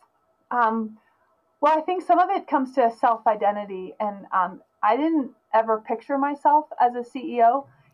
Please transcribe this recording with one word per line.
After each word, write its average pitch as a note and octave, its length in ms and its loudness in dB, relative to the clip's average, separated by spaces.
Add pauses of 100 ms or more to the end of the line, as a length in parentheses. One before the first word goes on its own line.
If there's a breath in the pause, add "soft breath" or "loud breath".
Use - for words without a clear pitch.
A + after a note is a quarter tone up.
(520)
Um, A3+ 440 -2 (640 soft breath)
well, D#4 160 4
I D#4 60 -2
think F4+ 220 -4
some F4 160 4
of F#4 100 2
it G4 160 -4
comes C4+ 300 -2
to A#3 160 2
self-identity, G#3 1040 -2
and, G3+ 340 -8
um, F#3 300 -2 (200)
I G#3+ 140 2
didn't D4+ 380 0 (200)
ever A3 260 0
picture B3 380 -6
myself C#4+ 480 2 (120)
as A#3+ 160 2
a B3 80 -6
C A#3+ 360 -8
E A#3 40 4
O. B3+ 240 4 (280 soft breath)